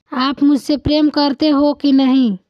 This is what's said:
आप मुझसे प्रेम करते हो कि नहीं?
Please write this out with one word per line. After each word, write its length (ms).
आप 300
मुझसे 340
प्रेम 320
करते 400
हो 260
कि 180
नहीं? 440